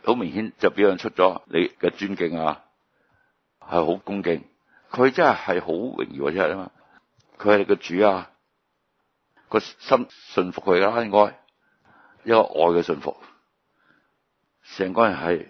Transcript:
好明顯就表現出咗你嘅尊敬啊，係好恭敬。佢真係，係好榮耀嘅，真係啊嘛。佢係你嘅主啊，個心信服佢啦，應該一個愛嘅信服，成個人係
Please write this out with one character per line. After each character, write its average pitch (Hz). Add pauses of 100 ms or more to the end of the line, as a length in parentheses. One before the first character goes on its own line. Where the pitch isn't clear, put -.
好 113
明 98
顯 107
就 -
表 98
現 92
出 -
咗 90
你 85
嘅 -
尊 98
敬 82
啊， 78 (960)
係 85
好 85
恭 98
敬。 85 (480)
佢 127
真 165
係， 120
係 90
好 -
榮 87
耀 69
嘅， 76
真 90
係 76
啊 92
嘛。 92 (680)
佢 104
係 104
你 95
嘅 98
主 90
啊， 92 (1200)
個 110
心 -
信 -
服 -
佢 90
啦， 113
應 107
該 104 (840)
一 107
個 113
愛 -
嘅 87
信 78
服， 71 (1600)
成 92
個 113
人 90
係 82